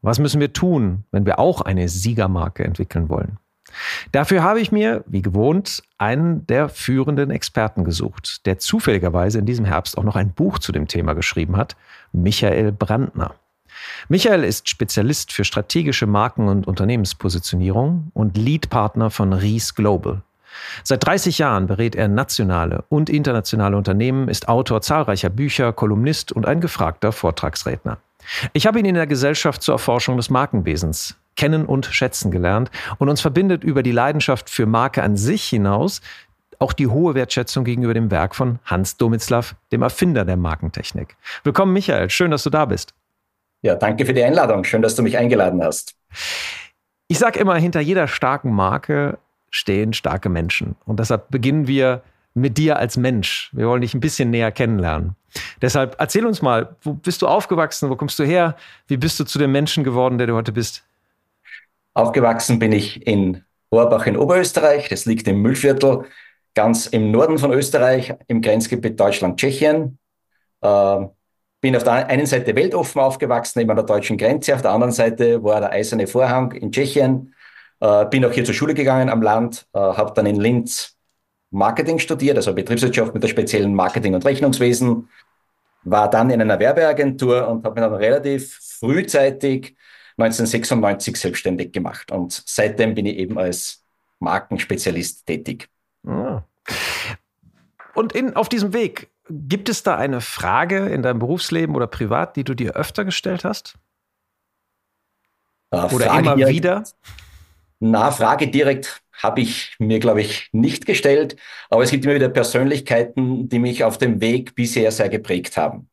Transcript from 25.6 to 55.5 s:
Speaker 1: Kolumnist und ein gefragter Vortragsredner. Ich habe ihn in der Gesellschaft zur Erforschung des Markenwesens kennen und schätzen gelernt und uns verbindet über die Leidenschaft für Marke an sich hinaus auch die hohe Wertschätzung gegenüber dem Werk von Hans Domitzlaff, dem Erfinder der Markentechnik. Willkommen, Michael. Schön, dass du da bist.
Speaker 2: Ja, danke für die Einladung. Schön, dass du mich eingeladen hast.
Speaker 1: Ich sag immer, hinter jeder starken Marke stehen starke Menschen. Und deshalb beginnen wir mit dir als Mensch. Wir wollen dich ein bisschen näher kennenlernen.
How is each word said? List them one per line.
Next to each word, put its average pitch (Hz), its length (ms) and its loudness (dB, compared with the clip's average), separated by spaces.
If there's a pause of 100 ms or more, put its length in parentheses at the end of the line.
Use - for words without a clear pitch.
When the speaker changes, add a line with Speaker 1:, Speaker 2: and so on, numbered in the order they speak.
Speaker 1:
Kolumnist 113 580 0
und 113 160 -2
ein 151 140 2
gefragter 87 520 -2
Vortragsredner. - 840 -4 (560)
Ich 151 140 2
habe 220 120 2
ihn 220 60 2
in 190 100 2
der 165 120 2
Gesellschaft 143 560 0
zur 139 140 2
Erforschung 123 420 0
des 117 100 -4
Markenwesens 87 880 -2 (200)
kennen 156 280 2
und 135 220 -2
schätzen - 440 -2
gelernt 92 400 0 (280)
und 143 100 2
uns 143 140 0
verbindet 180 420 2
über 139 180 2
die 123 100 2
Leidenschaft 135 580 0
für 117 160 0
Marke 113 360 2
an 104 140 2
sich 127 320 -2
hinaus 110 540 0 (560)
auch 131 160 0
die 143 120 0
hohe 147 280 2
Wertschätzung 127 500 -2
gegenüber 120 300 0
dem 113 160 0
Werk 92 260 0
von 123 300 0
Hans 92 320 -2
Domitzlaff, 117 580 0 (160)
dem 117 80 0
Erfinder 127 460 0
der 90 100 0
Markentechnik. - 800 -6 (280)
Willkommen, 190 280 2
Michael. 147 380 0
Schön, 175 200 0
dass 147 120 -2
du 147 80 -2
da 156 160 2
bist. 95 280 -6 (680)
Speaker 2:
Ja, 101 120 2
danke 110 300 0
für 127 80 0
die 123 100 2
Einladung. 120 420 2
Schön, 110 180 0
dass 110 140 2
du 120 60 0
mich 113 140 0
eingeladen 98 480 2
hast. - 300 -4 (1120)
Speaker 1:
Ich 165 100 0
sag 226 180 2
immer, 190 200 2
hinter 165 240 2
jeder 160 260 2
starken 135 460 -2
Marke 135 640 0 (360)
stehen 104 380 0
starke - 380 -2
Menschen. 85 460 -2 (100)
Und 104 120 -4
deshalb 110 320 -2
beginnen 135 360 0
wir 127 360 2 (300)
mit 123 240 0
dir 151 220 2
als - 180 -2
Mensch. 123 560 -2
Wir 117 160 -2
wollen 123 140 2
dich 117 100 -4
ein 131 80 -2
bisschen 131 300 0
näher 117 200 2
kennenlernen. 90 640 0 (460)